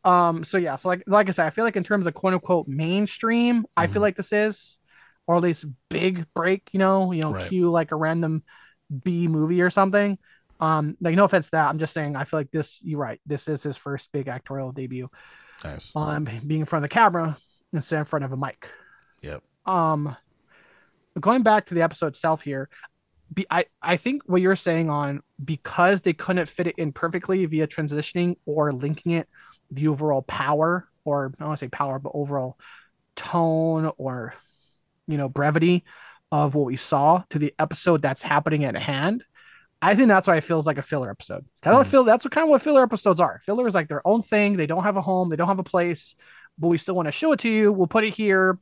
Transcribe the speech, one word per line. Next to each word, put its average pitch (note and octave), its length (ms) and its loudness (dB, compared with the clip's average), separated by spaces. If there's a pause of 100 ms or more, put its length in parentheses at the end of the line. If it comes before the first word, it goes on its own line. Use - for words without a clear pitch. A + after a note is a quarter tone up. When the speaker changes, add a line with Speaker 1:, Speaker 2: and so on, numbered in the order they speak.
Speaker 1:
Um, F3 400 4
so F#3+ 140 -2
yeah, D#3 180 -2
so - 120 -6
like, F3+ 180 -2
like G3+ 220 4
I F#3+ 40 -2
said, E3+ 140 0
I D#3 40 -2
feel A3 140 -2
like A3+ 120 -2
in F#3+ 80 0
terms G3+ 220 0
of E3 80 -2
quote F#3+ 200 0
unquote F3 340 0
mainstream, G#3+ 960 0 (120)
I E3+ 100 4
feel - 80 -4
Speaker 2:
Mm-hmm. G#3 80 2
Speaker 1:
like G3+ 140 2
this - 160 -6
is, G#3 460 -2 (480)
or E3+ 100 2
at F3 60 4
least E3+ 220 -2 (240)
big F3 460 -2
break, F#3 380 -2
you F#3+ 60 -2
know, F#3+ 320 2
you E3 120 -2
know, D#3 100 -2
Speaker 2:
Right. F#2 160 -6
Speaker 1:
cue, F3+ 220 2
like, E3 200 0
a D#3+ 60 -2
random D#3+ 480 -2 (580)
B F3 260 -2
movie D#3+ 340 0
or F3+ 80 4
something. G3+ 480 2 (420)
Um, D#3 400 0
like, E3+ 160 0
no G3+ 80 6
offense F3+ 220 2
to - 60 -18
that, D#3 180 2
I'm D3+ 80 -4
just D#3 160 -6
saying D3 220 -4
I C3+ 80 -4
feel D#3 140 -4
like C#3+ 120 -6
this, - 340 -6
you're D3+ 160 -6
right, C3 260 -6
this D3 220 -6
is D3+ 140 -4
his C#3+ 160 -6
first - 340 -10
big C#3 140 -6
actorial C3 480 -10
debut. B2+ 340 -10 (560)
Speaker 2:
Nice. - 320 -14
Speaker 1:
Um, D3+ 320 -4 (180)
being D#3 140 -2
in D3+ 60 -4
front D3+ 180 -2
of D3 60 -8
the - 40 -12
camera F3 420 2 (360)
instead D#3+ 260 -4
in D3+ 60 -2
front C#3+ 220 -4
of C3 60 -8
a C3+ 40 -8
mic. C3+ 320 -10 (540)
Speaker 2:
Yep. D2 200 -12 (220)
Speaker 1:
Um, D#3+ 520 0 (1000)
going A3+ 240 2
back G#3+ 240 4
to - 80 -10
the E3 80 2
episode E3 260 -2
itself D#3+ 340 -2
here, C#3 260 -8 (680)
be-, F#3+ 160 -4
I, F3 140 2 (180)
I F3 140 0
think C4 300 -4
what F3+ 140 2
you're F#3 140 4
saying E3 360 0
on C#3+ 300 -4 (240)
because F3 580 0
they F3+ 100 0
couldn't F3 360 -2
fit F3 200 -4
it - 100 -6
in D#3 140 -4
perfectly F#3 540 -2
via D#3 200 0
transitioning D3+ 680 -4 (100)
or D3 260 0
linking C#3+ 400 -4
it, E3 160 -2 (420)
the D3 180 -2
overall D3 340 0
power, D#3 680 -2 (160)
or C#3+ 320 -2
I - 40 -20
don't D3+ 80 -6
wanna D3+ 80 -4
say C#3 120 -10
power, C3+ 300 -4
but C#3 160 -10
overall C#3 420 -6 (600)
tone D#3+ 800 0
or, B2+ 380 -8 (720)
you D3+ 80 -2
know, C#3+ 120 -2
brevity D#3 560 2 (460)
of D3 240 0
what D3 120 2
we B2+ 100 -4
saw D#3 540 2
to - 80 -4
the D3 200 -2
episode D#3 440 0
that's C3+ 200 -2
happening D3 420 0
at B2 120 -2
hand. F3+ 480 -2 (580)
I F#3+ 120 4
think A#3+ 140 6
that's F#3+ 180 6
why F3+ 100 6
it D3+ 80 0
feels D#3 220 0
like D3 120 0
a C#3 40 -8
filler C3 280 -4
episode. - 340 -14 (180)
That's F#3 120 6
what C4+ 80 8
Speaker 2:
Mm-hmm. G2 80 0
Speaker 1:
feel, C4 140 6
that's A#3 200 4
what, C#4 80 -6
kind D#4+ 120 2
of D#4 60 2
what C#4 120 6
filler D4 200 6
episodes G3+ 380 2
are. D#3+ 240 2
Filler A#3 240 -2
is, F#3+ 60 -2
like, E3 140 0
their D3 180 -4
own A3 160 4
thing. G#3 340 2
They D#3+ 100 0
don't E3+ 180 -2
have G3+ 120 0
a F#3+ 60 -2
home. F#3 260 0
They D#3+ 80 -2
don't E3+ 120 0
have F#3+ 100 0
a F#3 60 -6
place, F3 500 -2 (440)
but D#3+ 100 0
we E3+ 100 2
still F#3+ 160 -4
wanna D#3+ 180 -2
show D#4 200 0
it C4+ 80 0
to A#3 100 -2
you. G#3+ 220 4
We'll F#3+ 140 2
put A3 180 2
it G#3+ 100 -4
here. F#3+ 480 2